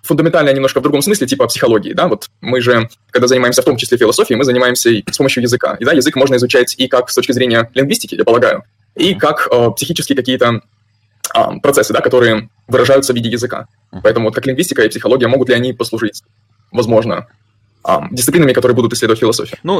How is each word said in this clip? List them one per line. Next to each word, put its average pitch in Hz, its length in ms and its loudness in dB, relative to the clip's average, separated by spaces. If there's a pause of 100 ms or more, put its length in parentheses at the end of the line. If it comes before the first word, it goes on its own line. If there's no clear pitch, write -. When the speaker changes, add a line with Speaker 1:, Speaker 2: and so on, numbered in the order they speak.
Speaker 1:
фундаментальное 160 480 2
немножко 135 280 -2
в - 20 0
другом 143 200 0
смысле, 196 240 0
типа 131 220 0
психологии, 107 460 0
да? 156 140 0
Вот - 200 -4 (120)
мы 127 200 -2
же, 120 280 2 (220)
когда 123 160 0
занимаемся 123 360 2
в - 20 -12
том 139 120 2
числе 117 220 -2
философией, 117 400 2
мы 139 60 0
занимаемся 123 460 0
и 104 200 0
с - 80 -4
помощью 131 240 0
языка. 123 380 -2
И 113 40 -6
да, 147 80 2
язык 143 220 0
можно 135 220 2
изучать 123 420 2
и 131 100 -2
как 123 220 0
с - 60 -8
точки 127 160 0
зрения 117 420 0
лингвистики, - 400 -2
я 104 100 -2
полагаю, 117 380 2 (340)
и 185 140 0
Speaker 2:
Мгм. - 80 -2
Speaker 1:
как, 156 340 0
э, 120 240 4
психические - 400 -6
какие-то, 120 440 0 (720)
а, - 260 -2
процессы, 117 320 2
да, 113 80 0
которые 117 480 2 (180)
выражаются 131 460 2
в 120 40 -4
виде 117 140 -4
языка. 117 360 -6 (260)
Speaker 2:
Мгм. 92 100 -12
Speaker 1:
Поэтому 113 240 2
вот 107 80 -2
как 123 120 -4
лингвистика 135 360 -2
и 110 60 4
психология, 120 400 0
могут 127 200 2
ли 123 60 2
они 123 180 0
послужить, 113 500 -6 (500)
возможно, 113 540 0 (580)
а, - 260 -2
дисциплинами, 131 420 2
которые 123 240 0
будут 117 160 0
исследовать 110 280 0
философию? - 420 -2
Speaker 2:
Ну, 180 180 -2